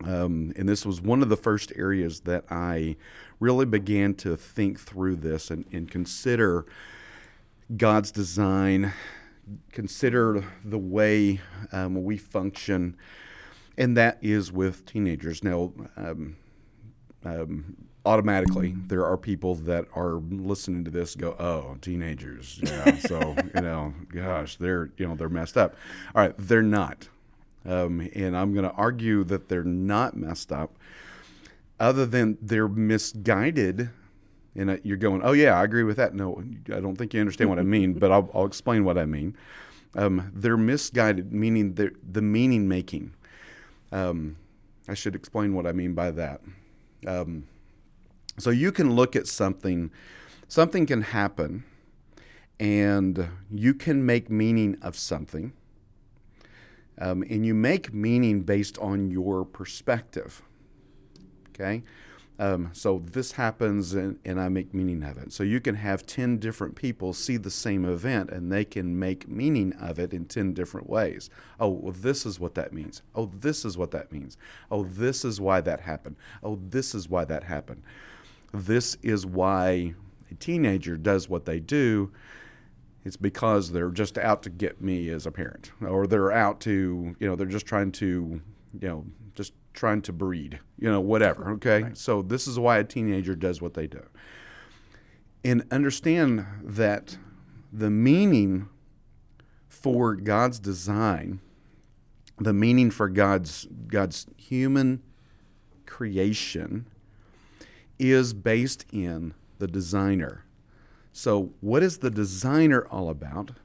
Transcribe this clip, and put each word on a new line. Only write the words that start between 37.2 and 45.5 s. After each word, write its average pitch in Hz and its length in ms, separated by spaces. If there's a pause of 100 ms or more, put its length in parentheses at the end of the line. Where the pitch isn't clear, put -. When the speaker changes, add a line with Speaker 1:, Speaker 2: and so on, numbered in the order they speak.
Speaker 1:
understand 104 300
what 90 80
I 90 40
mean, 95 320
but 92 180
I'll, 98 220
I'll 95 120
explain 107 380
what 90 140
I 80 80
mean. 76 300 (600)
Um, 95 380
they're 113 220
misguided, 113 760
meaning 107 420
they're, 98 180 (200)
the 107 100
meaning 107 460
making. 92 460 (800)
Um, 85 440 (520)
I 101 60
should 98 200
explain 101 400